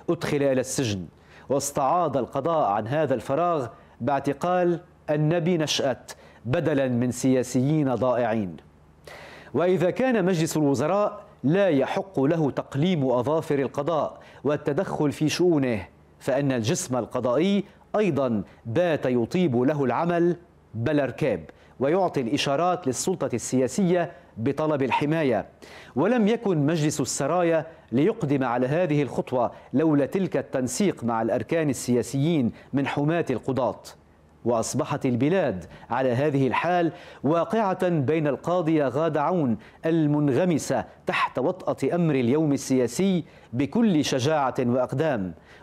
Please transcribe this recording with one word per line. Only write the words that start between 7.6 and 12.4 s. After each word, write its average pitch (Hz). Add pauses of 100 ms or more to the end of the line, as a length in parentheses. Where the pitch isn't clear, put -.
ضائعين. 110 (960)
وإذا 175
كان 226
مجلس 165
الوزراء 156 (160)
لا 185
يحق 135
له 151